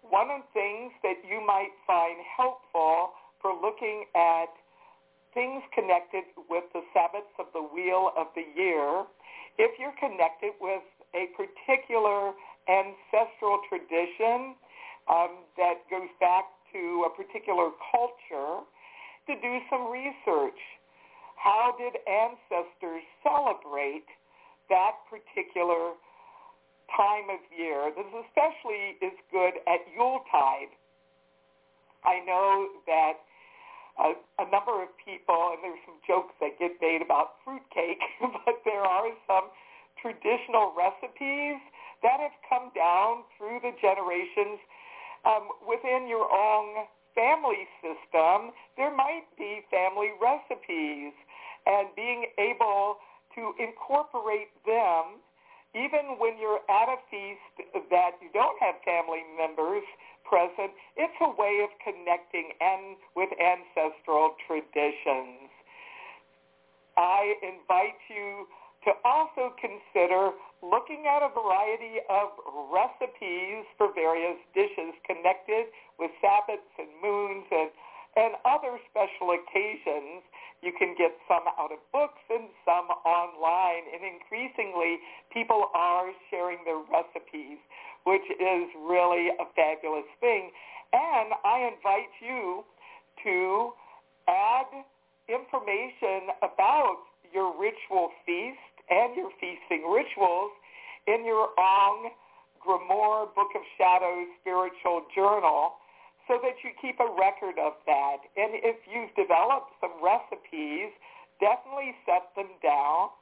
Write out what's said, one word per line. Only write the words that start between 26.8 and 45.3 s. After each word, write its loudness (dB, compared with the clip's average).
time 2
of -8
year? -4
This -10
especially -2
is -6
good 2
at 2
Yuletide. 2
I 2
know 2
that 2
a, 2
a -2
number 0
of -10
people, -2
and -10
there's -12
some -20
jokes 0
that -4
get -2
made 0
about 0
fruitcake, -6
<laughs> -6
but 0
there -2
are 0
some 2
traditional 0
recipes -4
that 4
have -6
come -2
down 2
through -10
the -4
generations. 0
Um, 0